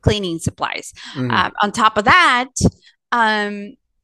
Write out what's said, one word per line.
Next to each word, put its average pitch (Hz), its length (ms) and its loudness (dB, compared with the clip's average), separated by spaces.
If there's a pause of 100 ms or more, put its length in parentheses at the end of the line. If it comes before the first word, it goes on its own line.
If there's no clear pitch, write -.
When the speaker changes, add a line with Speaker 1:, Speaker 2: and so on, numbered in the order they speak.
Speaker 1:
cleaning 190 360 0
supplies. - 540 -6 (220)
Speaker 2:
Mm-hmm. 127 160 -4
Speaker 1:
Um, - 220 0 (100)
on 208 100 0
top 220 240 2
of 208 80 0
that, 269 440 4 (640)
um, 208 640 -2 (280)